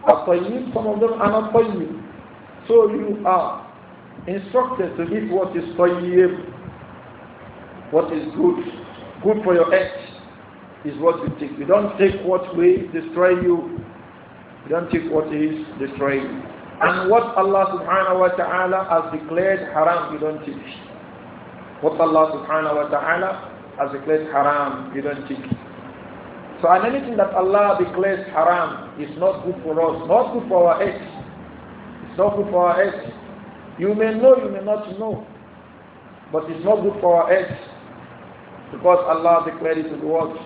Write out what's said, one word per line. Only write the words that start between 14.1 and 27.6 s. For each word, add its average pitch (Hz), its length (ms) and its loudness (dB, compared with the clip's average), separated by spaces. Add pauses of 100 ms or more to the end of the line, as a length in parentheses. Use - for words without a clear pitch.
You - 60 -10
don't 170 200 -2
take 160 200 -2
what 156 220 0
is 156 320 -2 (140)
destroying. 135 640 -4 (380)
And 185 300 2
what 233 260 4
Allah 190 380 2
subhanahu 185 460 0
wa 185 160 6
ta'ala 185 500 0
has 160 340 0
declared 175 400 0 (120)
haram, 156 420 2
you 147 60 -8
don't 156 260 -4
take. 139 160 -12 (1200)
What 156 180 0
Allah 156 380 4
subhanahu 151 360 -2
wa 147 140 -2
ta'ala 160 420 -2 (480)
has 139 140 -2
declared 156 400 -2
haram, 139 640 0
you 139 80 -6
don't 143 260 -6
take. 131 140 -8 (1200)
So, 170 80 4
and 190 240 6
anything 262 220 -6
that 196 180 -2
Allah 196 440 2